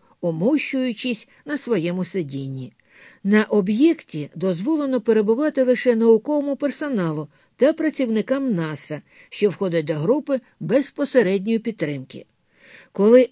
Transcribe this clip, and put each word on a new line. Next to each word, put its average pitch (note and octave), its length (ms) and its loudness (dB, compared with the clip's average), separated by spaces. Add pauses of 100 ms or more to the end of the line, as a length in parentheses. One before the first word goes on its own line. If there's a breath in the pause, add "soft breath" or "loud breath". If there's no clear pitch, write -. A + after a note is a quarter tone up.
(200 soft breath)
умощуючись B3 1080 -2 (160 soft breath)
на C#4+ 140 -6
своєму F3+ 460 -2
сидінні. C3+ 680 -8 (520 loud breath)
На G#3 200 4
об'єкті G#3 920 0
дозволено A#3 640 -2
перебувати A3+ 600 2
лише B3 340 2
науковому C4+ 600 2
персоналу G3+ 720 -4 (280 soft breath)
та C#4+ 160 4
працівникам C4 840 -2
наса, D#3 480 -6 (260 soft breath)
що G3+ 220 0
входить E3+ 360 -2
до D#3+ 80 -2
групи B3 460 0 (200 soft breath)
безпосередньої A3 1000 0
підтримки. D3+ 680 -8 (640 loud breath)
Коли A#3 400 6